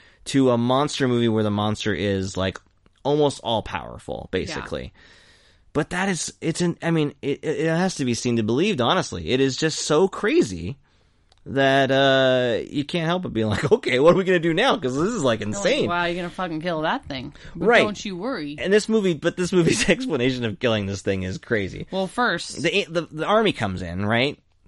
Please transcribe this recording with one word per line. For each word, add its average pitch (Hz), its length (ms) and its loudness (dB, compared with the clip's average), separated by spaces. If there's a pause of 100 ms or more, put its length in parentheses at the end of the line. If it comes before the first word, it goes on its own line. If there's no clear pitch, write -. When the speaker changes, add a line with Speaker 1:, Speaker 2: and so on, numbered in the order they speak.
(260)
Speaker 1:
to 135 260 4
a 120 80 4
monster 131 480 2
movie 120 220 2
where 110 140 2
the 104 60 0
monster 104 440 0
is, 95 440 -2
like, 95 220 -2 (440)
almost 147 400 2
all-powerful, 85 880 -6
basically. 85 520 -6
Speaker 2:
Yeah. - 180 -18 (720)
Speaker 1:
But 147 180 -2
that 180 180 -2
is, - 300 -4
it's 160 220 -4
an, 175 220 0
I 170 80 0
mean, 151 320 0
it, 139 200 -2
it, 139 180 -2
it 160 60 0
has 175 280 0
to 139 100 -2
be 120 80 2
seen 117 220 0
to 113 80 2
believed, 139 360 0
honestly. 117 520 0
It 131 100 2
is 135 160 2
just 156 220 -2
so 165 280 2
crazy 131 720 -2 (720)
that, 135 420 2
uh, 131 800 4
you 143 140 -4
can't 160 240 -4
help 180 160 0
but - 100 -6
be 110 120 2
like, 107 260 0
<laughs> - 0 -
"Okay, 127 280 2
what 165 140 8
are 190 40 4
we 190 60 2
gonna 180 160 2
do 165 140 0
now? 240 240 2
'Cause 131 180 -4
this 165 140 0
is, 220 140 -4
like, 117 160 2
Speaker 2:
They're 104 100 -4
like, 104 80 -4
Speaker 1:
insane." 240 320 0
Speaker 2:
"Wow, 175 160 -2
you're 175 100 -2
gonna 175 140 -6
fucking 165 320 -6
kill 165 200 -4
that 190 240 -4
thing." 135 280 -12 (220)
But 165 100 -4
Speaker 1:
Right. 220 180 6
Speaker 2:
don't - 220 -4
you 196 100 -8
worry. 170 440 -6
Speaker 1:
And 160 120 0
this 208 160 4
movie, 196 280 2
but 165 220 -2
this 180 140 -2
movie's 175 380 4
<laughs> - 0 -
explanation 135 560 0
of 104 140 -4
killing 110 260 0
this 95 160 -6
thing 95 220 -2
is 92 160 -6
crazy. - 500 -4
Speaker 2:
Well, 285 180 -2
first 214 540 -4
Speaker 1:
The, 170 280 0
the, 165 200 -2
the 156 160 -6
army 202 280 4
comes 95 280 -4
in, 90 240 -4
right? 120 320 2 (300)